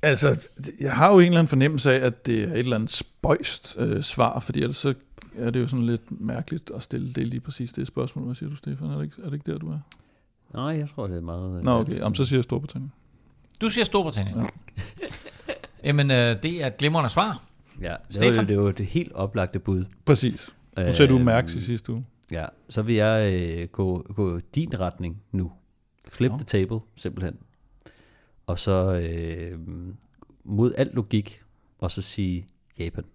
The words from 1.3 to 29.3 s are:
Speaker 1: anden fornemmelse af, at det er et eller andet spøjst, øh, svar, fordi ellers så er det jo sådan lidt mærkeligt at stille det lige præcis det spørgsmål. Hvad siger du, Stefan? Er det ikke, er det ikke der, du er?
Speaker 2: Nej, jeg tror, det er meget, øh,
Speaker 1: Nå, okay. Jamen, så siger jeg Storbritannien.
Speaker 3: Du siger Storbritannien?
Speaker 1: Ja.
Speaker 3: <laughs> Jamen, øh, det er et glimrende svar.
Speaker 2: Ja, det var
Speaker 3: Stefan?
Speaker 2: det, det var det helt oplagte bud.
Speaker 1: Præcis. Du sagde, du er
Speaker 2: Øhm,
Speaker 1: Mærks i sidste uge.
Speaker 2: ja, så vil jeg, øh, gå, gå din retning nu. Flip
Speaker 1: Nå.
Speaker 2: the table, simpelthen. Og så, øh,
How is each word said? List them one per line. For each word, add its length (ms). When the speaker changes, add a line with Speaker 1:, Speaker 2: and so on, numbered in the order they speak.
Speaker 1:
anden 100
fornemmelse 520
af, 60
at 200
det 160
er 100
et 60
eller 180
andet 140
spøjst, 880
øh, 240
svar, 380
fordi 200
ellers 160
så 180
er 140
det 100
jo 60
sådan 200
lidt 340
mærkeligt 540
at 80
stille 300
det 140
lige 140
præcis 320
det 140
spørgsmål. 380
Hvad 100
siger 160
du, 60
Stefan? 340
Er 60
det 80
ikke, 180
er 20
det 100
ikke 180
der, 60
du 140
er? 60
Speaker 2:
Nej, 100
jeg 300
tror, 120
det 100
er 40
meget, 380
øh, 60
Speaker 1:
Nå, 60
okay. 180
Jamen, 160
så 100
siger 140
jeg 60
Storbritannien. 480
Speaker 3:
Du 100
siger 140
Storbritannien? 560
Speaker 1:
Ja. 60
Speaker 3:
<laughs> 40
Jamen, 220
øh, 320
det 200
er 40
et 100
glimrende 340
svar. 320
Speaker 2:
Ja, 80
det 20
var 80
Speaker 3:
Stefan? 280
Speaker 2:
det, 100
det 100
var 140
det 140
helt 260
oplagte 460
bud. 260
Speaker 1:
Præcis. 500
Du 160
sagde, 160
du 60
er 40
Speaker 2:
Øhm, 60
Speaker 1:
Mærks 300
i 100
sidste 280
uge. 120
Speaker 2:
ja, 140
så 140
vil 120
jeg, 400
øh, 340
gå, 380
gå 240
din 260
retning 420
nu. 200
Flip 220
Speaker 1:
Nå. 60
Speaker 2:
the 80
table, 340
simpelthen. 400
Og 120
så, 360
øh, 640